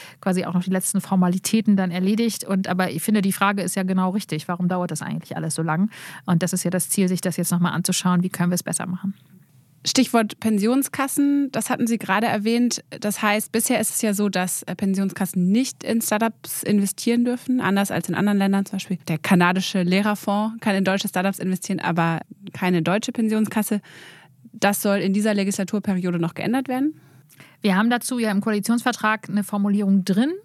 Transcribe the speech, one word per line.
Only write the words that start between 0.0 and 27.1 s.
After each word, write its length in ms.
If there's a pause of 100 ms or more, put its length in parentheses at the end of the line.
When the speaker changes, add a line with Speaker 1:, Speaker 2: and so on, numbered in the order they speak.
Speaker 1:
quasi 240
auch 100
noch 100
die 80
letzten 280
Formalitäten 760
dann 140
erledigt. 520
Und, 240
aber 240
ich 120
finde, 180
die 100
Frage 300
ist 160
ja 60
genau 260
richtig. 400
Warum 180
dauert 240
das 100
eigentlich 360
alles 180
so 60
lang? 300 (340)
Und 180
das 80
ist 140
ja 60
das 180
Ziel, 180
sich 140
das 160
jetzt 140
nochmal 200
anzuschauen. 520
Wie 60
können 200
wir 60
es 80
besser 240
machen? 260 (680)
Speaker 2:
Stichwort 560
Pensionskassen, 1120
das 200
hatten 160
Sie 100
gerade 300
erwähnt. 560 (160)
Das 240
heißt, 280
bisher 280
ist 160
es 80
ja 100
so, 160
dass, 320
äh, 140
Pensionskassen 760
nicht 320
in 180
Startups 600
investieren 640
dürfen, 340
anders 300
als 180
in 60
anderen 240
Ländern. 300
Zum 80
Beispiel 320
der 100
kanadische 640
Lehrerfonds 800
kann 160
in 80
deutsche 240
Startups 320
investieren, 400
aber 400 (340)
keine 300
deutsche 280
Pensionskasse. 680 (720)
Das 300
soll 160
in 140
dieser 200
Legislaturperiode 840
noch 160
geändert 320
werden? 340 (600)